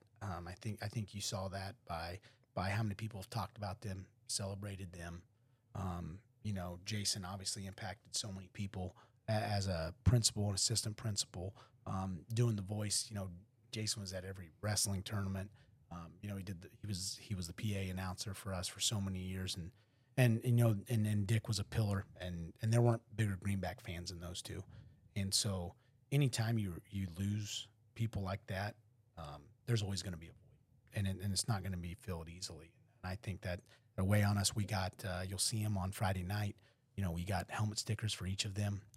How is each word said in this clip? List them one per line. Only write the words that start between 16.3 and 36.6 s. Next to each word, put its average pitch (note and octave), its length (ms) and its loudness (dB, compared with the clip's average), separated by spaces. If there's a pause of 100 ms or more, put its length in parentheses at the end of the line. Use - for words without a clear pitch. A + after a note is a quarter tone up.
he F#2+ 60 -6
did F2+ 180 -8
the, - 80 -14 (120)
he G2+ 60 -8
was, F#2+ 340 -2
he - 140 -6
was F2+ 120 -2
the E2+ 60 -8
P G#2+ 240 0
A F#2+ 120 0
announcer F#2 440 -2
for F#2+ 200 -4
us F2+ 140 0
for - 120 -10
so A2 200 2
many F#2+ 200 0
years, F#2 360 -2
and, F2 160 -6 (460)
and, A#2 260 8
and, A#2+ 160 6
you A#2 60 8
know, A2+ 100 8 (140)
and, G#2+ 180 4
and G#2 200 4
Dick A2 200 4
was G2+ 120 2
a F#2+ 40 0
pillar, G2+ 420 2 (140)
and, F2 420 -4
and A2 120 4
there A#2+ 80 8
weren't A#2+ 200 6 (140)
bigger G2+ 260 2
Greenback F#2+ 400 0
fans F2 280 -6
than F2 100 -8
those E2+ 220 -6
two. - 220 -8 (520)
And G2 180 2
so F#2 420 2 (360)
anytime A#2 480 4
you, F#2+ 160 0 (160)
you G2 160 0 (100)
lose G2+ 500 -2 (280)
people A2+ 280 0
like F#2+ 240 -4
that, G2+ 280 -2 (420)
um, D2 260 -10 (220)
there's A#2 180 4
always F#2+ 200 -2
gonna F2+ 140 -6
be E2 100 -12
a - 40 -16
void, - 40 -20 (600)
and G2 120 2
it, F#2+ 160 0
and G2+ 80 0
it's - 160 0
not G2 160 2
gonna F#2 140 -2
be F2 240 -6
filled E2 260 -4
easily. E2 460 -12 (300)
And F#2 80 -4
I F#2+ 100 -4
think F#2 200 -4
that F2+ 200 -4 (340)
they're F#2+ 100 2
way G#2 180 8
on G2+ 160 4
us. G2 160 4
We G#2 100 2
got, F#2+ 280 0 (140)
uh, F2+ 200 -2
you'll G2 120 -6
see A2 240 2
'em G#2+ 140 2
on F#2+ 140 0
Friday F#2+ 320 2
night. G#2 320 0 (400)